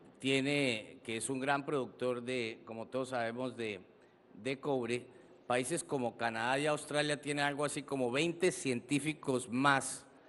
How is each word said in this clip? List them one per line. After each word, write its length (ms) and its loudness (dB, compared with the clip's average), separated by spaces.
tiene, 840 0
que 140 -4
es 120 -4
un 100 -2
gran 260 0
productor 560 -2
de, 420 -4
como 240 -10
todos 220 -4
sabemos, 480 -2
de, 240 -4
de 260 -4
cobre, 460 0
países 380 0
como 340 -2
Canadá 400 0
y 100 2
Australia 540 0
tienen 220 0
algo 220 0
así 180 -2
como 260 0
veinte 420 4
científicos 960 0
más 560 4